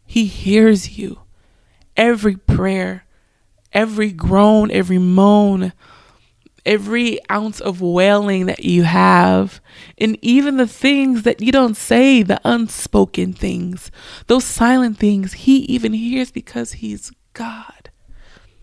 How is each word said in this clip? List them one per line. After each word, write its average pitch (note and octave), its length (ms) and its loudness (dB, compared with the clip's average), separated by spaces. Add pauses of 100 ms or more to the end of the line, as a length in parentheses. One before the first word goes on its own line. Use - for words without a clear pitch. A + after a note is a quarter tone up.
He A3+ 200 -2
hears G#3 720 0
you. G3 220 -14 (800)
Every G#3+ 380 0
prayer, F#3 680 -4 (680)
every G#3+ 380 -2
groan, G3+ 600 2
every F#3 260 0
moan, F#3+ 720 2 (960)
every G#3+ 540 -2 (100)
ounce G#3+ 300 -6
of F#3 220 -8
wailing F#3+ 680 2
that - 160 -6
you F3 200 2
have, F#3 800 2 (360)
and A3 240 -2
even C4+ 360 2
the B3 100 2
things C4+ 540 0
that A#3 200 -2
you A#3 100 0
don't B3 260 2
say, B3 460 4
the G3 200 -2
unspoken G3+ 880 -2
things, F3+ 580 -8 (360)
those B3 160 2
silent A#3+ 540 0
things, G3 360 0
he C4+ 260 2
even A3+ 340 -4
hears B3 380 -6
because A#3 420 -12
he's G#3 380 -14 (220)
God. A3+ 580 -18 (720)